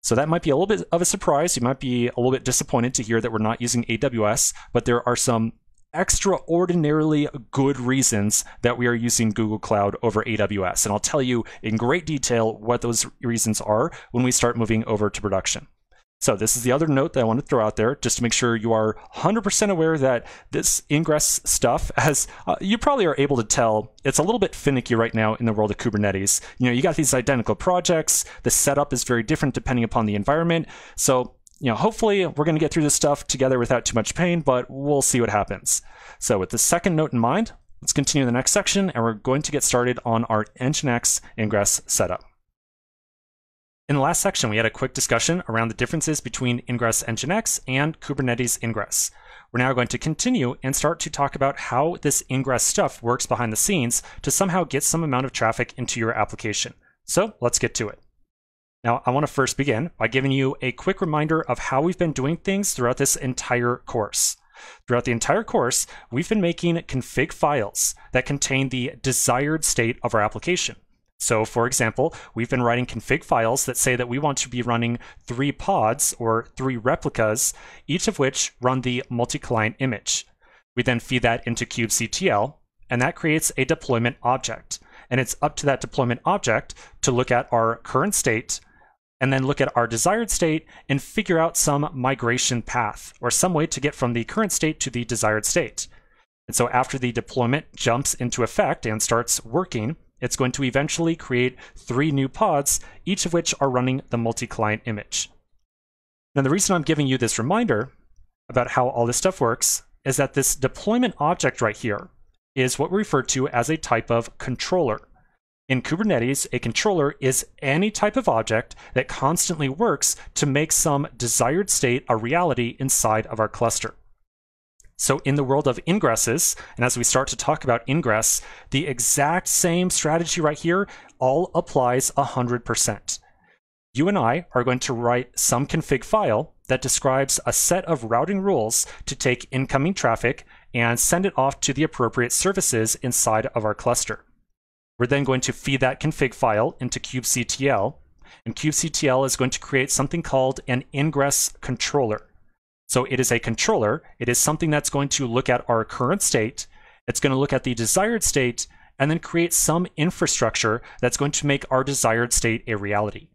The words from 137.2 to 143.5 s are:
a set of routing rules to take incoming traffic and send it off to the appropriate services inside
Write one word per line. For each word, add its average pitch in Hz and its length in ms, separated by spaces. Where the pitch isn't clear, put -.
a 120 60
set 180 340
of 147 180
routing 147 380
rules 190 440
to 139 80
take 123 360
incoming 135 420
traffic 120 520
and 117 260
send 180 260
it 190 120
off 135 240
to 139 120
the 143 100
appropriate 120 480
services 151 640
inside 110 500